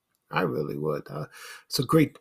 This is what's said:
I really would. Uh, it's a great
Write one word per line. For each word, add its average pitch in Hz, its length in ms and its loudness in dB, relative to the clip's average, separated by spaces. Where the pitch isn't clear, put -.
I - 100 0
really 73 360 -2
would. 73 320 -2
Uh, - 160 -6
it's - 120 -4
a 139 40 2
great 151 380 4